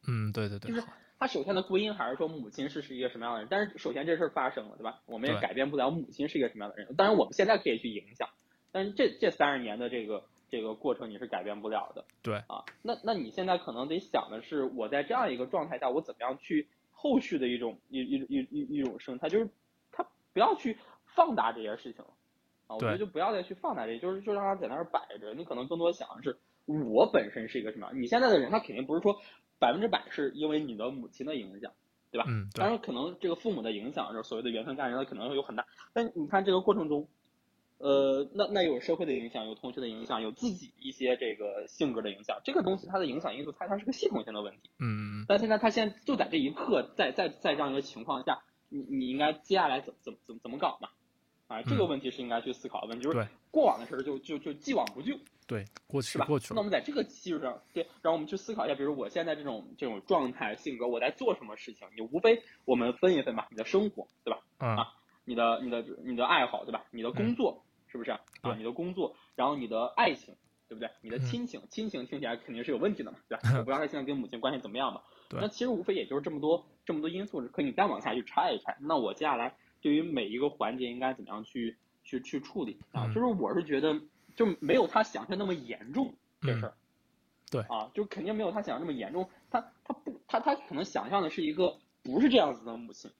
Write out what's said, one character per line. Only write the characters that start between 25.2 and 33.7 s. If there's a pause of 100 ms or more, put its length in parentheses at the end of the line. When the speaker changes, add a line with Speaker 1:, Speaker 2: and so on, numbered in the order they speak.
Speaker 2:
你
可
能
更
多
想
的
是， (280)
我
本
身
是
一
个
什
么
样，
你
现
在
的
人
他
肯
定
不
是
说 (400)
百
分
之
百
是
因
为
你
的
母
亲
的
影
响， (400)
对
吧？
Speaker 1:
嗯，
对。
Speaker 2:
当
然
可
能
这
个
父
母
的